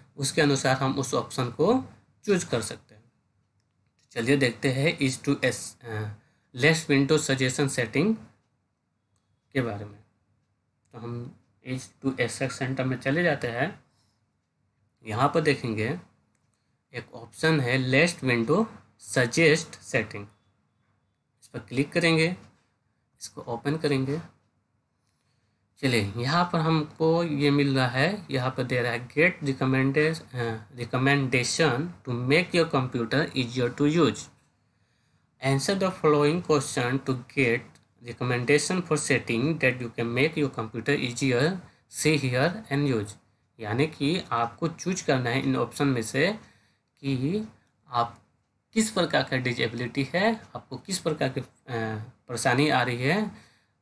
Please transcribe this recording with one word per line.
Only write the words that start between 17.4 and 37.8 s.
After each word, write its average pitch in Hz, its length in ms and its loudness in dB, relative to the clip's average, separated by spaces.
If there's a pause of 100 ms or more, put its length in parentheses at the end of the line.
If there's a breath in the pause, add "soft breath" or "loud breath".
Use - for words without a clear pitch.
है 127 180 2
लेस 131 460 2
विंडो 131 440 2 (320)
सजेस्ट 151 760 2
सेटिंग, 107 520 -6 (1120)
इस - 60 -20
पर - 120 -12
क्लिक 131 320 -4
करेंगे, 165 440 2 (880)
इसको - 200 -16
ओपन 135 360 -4
करेंगे। 143 420 0 (1600)
चलिए, 110 400 0
यहाँ 160 360 0
पर 170 60 2
हमको 160 640 2
ये 143 280 2
मिल 139 240 2
रहा 131 120 2
है, 160 440 0
यहाँ 127 200 -2
पर - 120 -4
दे 127 180 0
रहा 120 100 0
है 123 180 -6
get 175 340 2
recommendation, 135 920 0
अ, 117 220 -4 (180)
recommendation 131 1120 2 (200)
to 123 80 -4 (140)
make 170 260 2
your 165 200 4
computer 127 600 0
easier 120 340 0 (120)
to 147 140 4
use। 143 280 2 (1200)
Answer 135 280 2
the 190 160 0
following 151 560 4
question 131 520 2 (100)
to 131 60 2 (220)
get 120 220 2 (500)